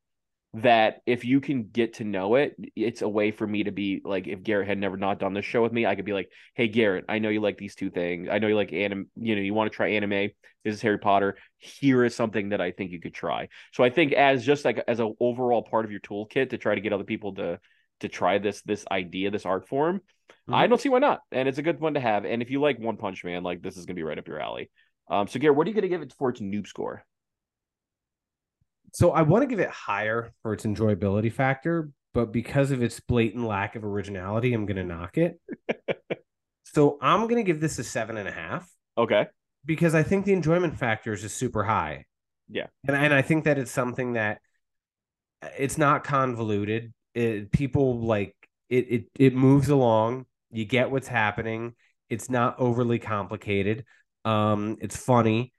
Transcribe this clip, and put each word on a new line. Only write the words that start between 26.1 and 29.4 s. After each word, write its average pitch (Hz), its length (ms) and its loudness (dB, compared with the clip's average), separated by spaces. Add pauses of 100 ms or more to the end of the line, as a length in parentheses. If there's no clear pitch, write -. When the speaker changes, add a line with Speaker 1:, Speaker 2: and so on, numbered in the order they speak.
Speaker 1:
for 131 120 0
its 123 120 -6
noob 98 260 -6
score? - 380 -10 (1900)
Speaker 2:
So 175 180 6
I 156 100 4
wanna 190 240 6